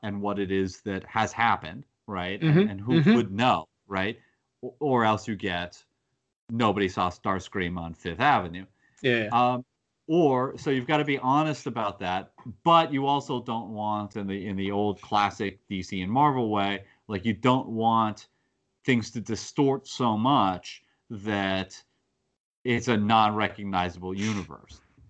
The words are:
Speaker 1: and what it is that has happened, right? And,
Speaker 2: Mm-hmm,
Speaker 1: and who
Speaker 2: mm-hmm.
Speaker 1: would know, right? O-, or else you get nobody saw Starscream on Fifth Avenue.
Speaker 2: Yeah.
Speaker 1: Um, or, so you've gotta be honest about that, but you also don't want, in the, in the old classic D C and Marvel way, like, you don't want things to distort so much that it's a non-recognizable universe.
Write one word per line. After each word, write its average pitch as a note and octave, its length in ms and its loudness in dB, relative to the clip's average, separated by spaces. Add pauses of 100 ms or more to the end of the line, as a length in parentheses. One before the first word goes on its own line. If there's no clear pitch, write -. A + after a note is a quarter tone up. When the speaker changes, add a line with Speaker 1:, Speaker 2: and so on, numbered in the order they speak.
Speaker 1:
and G2+ 180 -4
what G2+ 160 -2
it G2 140 -2
is F#2+ 300 0
that F#2+ 240 -6
has A2 260 -2
happened, A2 540 0 (200)
right? F#2+ 380 -6
And, D#3 120 6
Speaker 2:
Mm-hmm, G#3 140 4
Speaker 1:
and G2+ 120 -10
who C3+ 200 2
Speaker 2:
mm-hmm. G3+ 140 6
Speaker 1:
would D3+ 160 2
know, G2 340 2 (220)
right? G2 320 -4 (440)
O-, B2 160 -12
or B2+ 260 2
else G#2+ 220 0
you A2 80 -4
get F2+ 480 -6 (680)
nobody G#2 360 2
saw F2+ 220 -2
Starscream F2+ 680 -4
on E2 160 -10
Fifth E2+ 240 -8
Avenue. G2 460 0 (360)
Speaker 2:
Yeah. A#2 300 0
Speaker 1:
Um, B2 340 2 (420)
or, C#3 520 2
so - 100 -4
you've B2+ 160 0
gotta D3 180 2
be C#3+ 140 -2
honest C#3+ 480 0
about G#2+ 340 -4
that, F#2+ 320 -4 (320)
but E3 300 4
you C#3 140 0
also C3+ 340 -2
don't A2+ 280 -6
want, G#2+ 480 -6
in G2+ 100 -6
the, G2 180 -6
in G2+ 100 -6
the F#2+ 140 -2
old G2+ 320 0
classic G2+ 560 0 (100)
D F#2+ 140 -6
C F#2 200 -6
and F#2 100 -4
Marvel C3 400 2
way, G2 320 0 (240)
like, G2+ 180 -4
you A2 80 2
don't B2+ 360 2
want A2+ 580 0 (560)
things A#2+ 280 2
to A#2+ 100 -8
distort C3+ 680 -2
so A#2 280 0
much G#2+ 680 0 (260)
that G2 720 -4 (800)
it's A#2+ 240 0
a A#2+ 100 2
non-recognizable G2+ 1160 0
universe. G2 680 -6 (280)